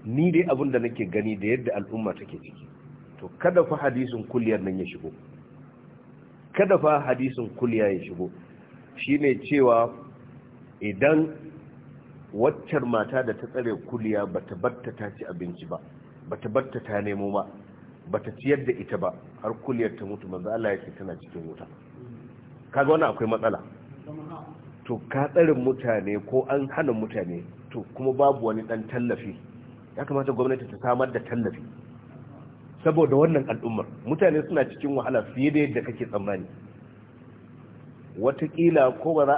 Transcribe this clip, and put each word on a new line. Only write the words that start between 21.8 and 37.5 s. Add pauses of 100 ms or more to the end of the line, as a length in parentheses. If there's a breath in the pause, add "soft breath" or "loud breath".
Kaga
wannan
akwai
matsala. (1200)
To, (100)
ka
tsare
mutane
ko
an
hana
mutane, (260)
to, (100)
kuma
babu
wani
ɗan
tallafi. (600)
Ya
kamata
gwamnati
ta
samar
da
tallafi. (1200)
Saboda
wannan
al'ummar, (220)
mutane
suna
cikin
wahala (120)
fiye
da
yadda
kake
tsammani. (1700)